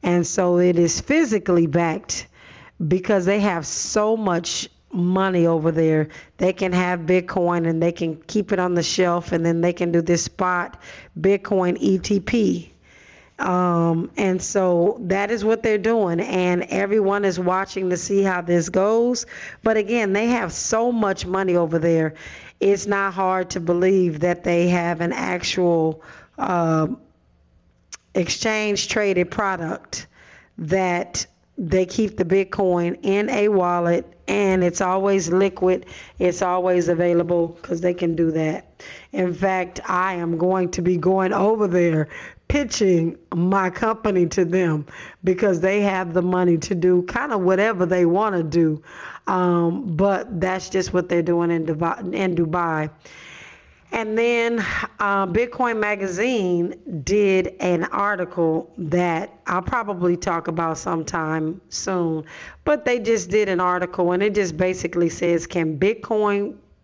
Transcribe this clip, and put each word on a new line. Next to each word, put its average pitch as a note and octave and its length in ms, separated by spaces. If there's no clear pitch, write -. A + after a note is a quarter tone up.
And F3 240
so F3+ 320
it F3+ 220
is E3+ 200
physically G#3 680
backed E3 580
because F#3 380
they G3+ 160
have F3 260
so G#3+ 500
much F3 500
money F#3 540
over E3 260
there. D#3 360
They F#3 160
can F#3 180
have F3+ 300
Bitcoin F3 680
and E3 140
they F3 80
can E3 240
keep - 360
it G3 60
on F3+ 160
the E3+ 80
shelf, F3 500
and E3 140
then E3+ 160
they F3 120
can F3 180
do E3+ 100
this E3+ 220
spot F3+ 580
Bitcoin F#3+ 600
E F#3+ 200
T G3 200
P. F#3 540
Um, E3+ 800
and F#3 240
so F#3 600
that G3 280
is G#3 160
what A3+ 160
they're A3 160
doing, G3 420
and F3+ 440
everyone G3+ 640
is F3+ 140
watching F#3 520
to F3+ 60
see G3 260
how F#3 180
this E3+ 280
goes. A3+ 560
But A3 160
again, G#3+ 360
they G#3+ 140
have A3+ 240
so A#3 400
much G3+ 360
money F#3 280
over E3+ 220
there. D#3+ 380
It's G3 260
not G3 260
hard F#3 360
to F#3 100
believe F3 640
that F3 240
they F3 240
have E3+ 320
an E3+ 100
actual, E3+ 880
uh, E3 500
exchange G#3 720
traded F#3 420
product F#3 800
that F3+ 680
they F#3 280
keep G3 320
the F3+ 80
Bitcoin F3+ 800
in G3+ 260
a G#3 180
wallet, F3 580
and F#3+ 360
it's F3 180
always F#3+ 480
liquid. F#3 560
It's F3+ 220
always F3+ 480
available F3 720
'cause E3+ 200
they F3+ 120
can E3+ 220
do D#3+ 160
that. D#3 520
In F3+ 220
fact, F#3 540
I F#3 280
am E3+ 220
going F3+ 340
to F3+ 100
be F3 160
going F#3 360
over G#3 340
there E3+ 400
pitching F#3 720
my F#3 360
company G#3+ 580
to F3+ 180
them E3 400
because F3+ 380
they F#3+ 200
have F#3+ 320
the F3+ 80
money F3+ 360
to F#3 180
do F3+ 280
kinda A#3+ 340
whatever F#3+ 480
they F3+ 200
wanna F#3 380
do. D#3 380
Um, F3 680
but F#3+ 440
that's F#3 300
just F#3 240
what F3+ 160
they're E3+ 140
doing E3+ 280
in E3 140
Dubai, E3 480
in F#3 220
Dubai. E3 540
And A3 260
then, A#3 420
uh, G3 280
Bitcoin A#3 500
Magazine G3 960
did F#3+ 580
an F3 240
article F3+ 920
that F3 680
I'll F3+ 140
probably F3+ 560
talk E3+ 300
about E3 300
sometime D#3+ 920
soon, E3 560
but D4+ 180
they B3 160
just G#3 300
did G#3 180
an F#3 140
article, F3+ 500
and F3+ 100
it G#3 140
just F3+ 220
basically F3 520
says, E3+ 380
"Can D#3+ 320
Bitcoin G#3 760